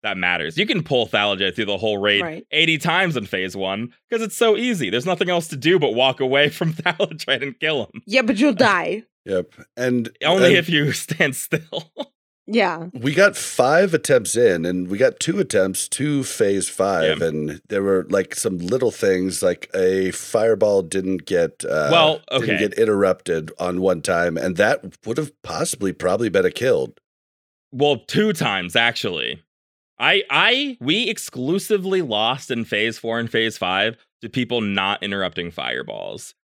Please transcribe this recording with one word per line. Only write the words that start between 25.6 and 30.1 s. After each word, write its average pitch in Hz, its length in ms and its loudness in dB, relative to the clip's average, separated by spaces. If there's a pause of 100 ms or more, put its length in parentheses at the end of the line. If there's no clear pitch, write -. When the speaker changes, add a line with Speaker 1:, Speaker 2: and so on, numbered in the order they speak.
Speaker 3:
probably 104 360 0
been 92 160 2
a 87 60 2
kill. 95 420 0 (760)
Speaker 1:
Well, 139 280 2
two 214 340 0
times, 98 420 -2
actually. 101 680 -2 (580)
I, 165 280 2